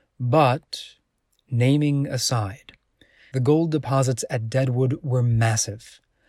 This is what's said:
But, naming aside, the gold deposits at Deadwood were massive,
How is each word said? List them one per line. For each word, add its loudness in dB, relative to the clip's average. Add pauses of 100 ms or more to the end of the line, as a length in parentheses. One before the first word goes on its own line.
(200)
But, 2 (680)
naming 2
aside, -6 (580)
the -2
gold 2
deposits 0
at -6
Deadwood 0
were 0
massive, -2 (280)